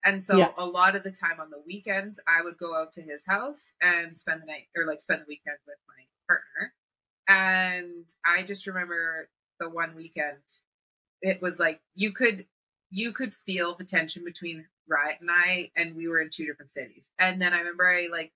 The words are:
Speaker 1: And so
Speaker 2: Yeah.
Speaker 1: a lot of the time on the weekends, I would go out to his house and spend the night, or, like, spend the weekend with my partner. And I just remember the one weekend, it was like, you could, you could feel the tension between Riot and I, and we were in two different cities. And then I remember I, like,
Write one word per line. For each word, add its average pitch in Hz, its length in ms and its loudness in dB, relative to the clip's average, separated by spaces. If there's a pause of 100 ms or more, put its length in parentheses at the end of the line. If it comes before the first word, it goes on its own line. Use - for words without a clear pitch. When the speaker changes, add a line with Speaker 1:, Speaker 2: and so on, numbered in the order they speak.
Speaker 1:
And 196 180 2
so 196 140 6
Speaker 2:
Yeah. 175 200 8
Speaker 1:
a 180 80 -4
lot 180 300 4
of 190 80 -4
the 190 80 -8
time 165 280 -4
on 156 100 -12
the 147 100 -18
weekends, 196 680 -6
I 165 140 6
would 170 160 -6
go 170 180 -6
out 160 180 -2
to 170 80 -16
his 151 240 -12
house 233 560 -2
and 170 360 2
spend 160 240 -4
the 160 40 -20
night, 151 300 -12
or, 170 100 0
like, 151 160 -4
spend 160 200 -2
the 156 60 -20
weekend 147 380 -10
with 143 220 -18
my - 200 -20 (200)
partner. - 480 -2 (520)
And 185 880 2 (120)
I 175 180 4
just 196 240 -8
remember 170 640 -4 (280)
the 170 100 -6
one 165 260 -6
weekend, 151 480 -6 (800)
it 185 200 0
was 175 180 -2
like, 160 240 0 (120)
you 202 180 0
could, 220 340 0 (440)
you 214 220 -4
could 254 220 -6
feel 175 400 -2
the 185 100 -14
tension 170 400 -2
between 165 440 -12 (180)
Riot 151 340 0
and 175 100 -2
I, 180 460 2
and 165 180 -2
we 165 140 -6
were 160 120 2
in 156 80 -4
two 156 160 -8
different 147 260 -10
cities. - 480 -12
And 185 220 2
then 180 120 4
I 175 60 4
remember 175 300 2
I, 175 180 2
like, 165 280 -6